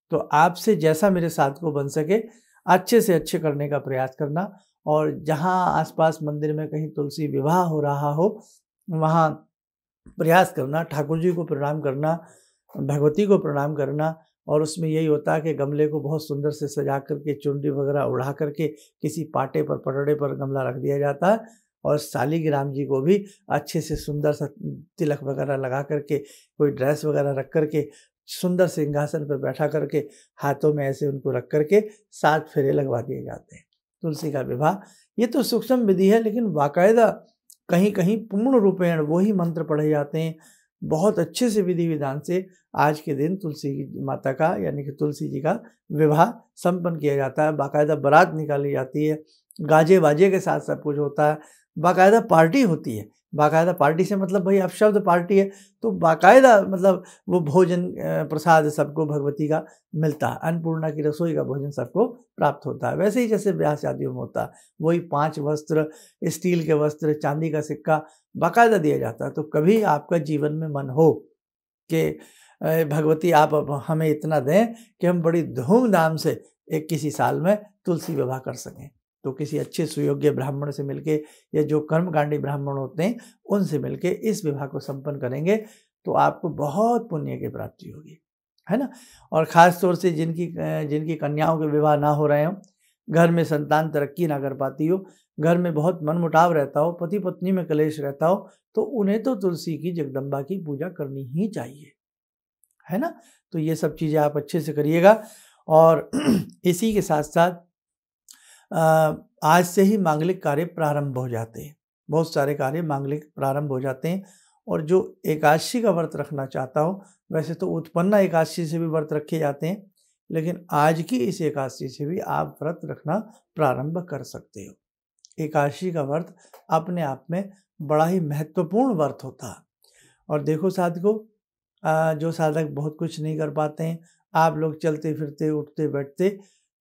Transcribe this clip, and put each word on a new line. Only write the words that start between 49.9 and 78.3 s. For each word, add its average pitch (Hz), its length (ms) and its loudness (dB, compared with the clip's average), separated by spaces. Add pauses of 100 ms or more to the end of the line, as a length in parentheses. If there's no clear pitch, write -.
बाजे 160 320 6
के 190 80 2
साथ 151 200 -2
सब 147 220 -6
कुछ 143 160 -4
होता 151 340 0
है, 151 60 -2 (400)
बाकायदा 185 440 6
पार्टी 165 400 6
होती 147 360 0
है। 101 120 -10 (260)
बाकायदा 160 380 4
पार्टी 160 320 2
से 196 100 -2
मतलब 190 280 -2
भाई 196 140 2
आप 180 120 2
शब्द 208 360 2
पार्टी 175 340 4
है 196 120 2 (300)
तो 226 100 -2
बाकायदा 190 680 8
मतलब 185 420 2 (260)
वो 180 100 4
भोजन, 175 520 2
अ, 160 320 -4
प्रसाद 151 460 4
सबको 151 360 -2
भगवती 147 420 -2
का 156 180 0 (300)
मिलता 151 320 -2
है, - 160 -4
अन्नपूर्णा 160 460 -2
की 151 120 -6
रसोई 151 340 -2
का 143 80 0
भोजन 139 280 -6
सबको 196 360 -2
प्राप्त - 580 -4
होता 123 240 -4
है। 123 60 -2
वैसे 202 260 2
ही 233 60 0
जैसे 202 240 0
ब्याह 156 240 0
शादियों 139 360 -4
में 127 80 -8
होता - 240 -6
है, - 60 -8 (320)
वही 170 180 2
पांच 156 400 -2
वस्त्र, 151 500 -2 (340)
स्टील 170 420 -2
के 156 80 2
वस्त्र, 151 400 0
चांदी 151 360 -2
का 151 120 -4
सिक्का 151 440 -2 (320)
बाकायदा 214 400 4
दिया 151 200 2
जाता 131 280 -4
है। 135 60 -6
तो 151 120 -6
कभी 175 380 4
आपका 170 360 0
जीवन 151 360 -2
में 160 140 -6
मन 139 220 -6
हो 151 380 4 (600)
कि, 156 300 0 (420)
"अ, 160 220 2
भगवती 156 480 0
आप 151 220 6
अब 147 180 0
हमें 156 380 0
इतना 151 300 0
दें 190 340 2
कि - 340 -6
हम 175 140 0
बड़ी 165 220 2
धूमधाम 160 720 2
से 143 280 -4 (280)
एक 156 180 -4
किसी 147 220 -4
साल 135 300 0
में 196 240 0 (200)
तुलसी 170 300 -4
विवाह 131 240 -2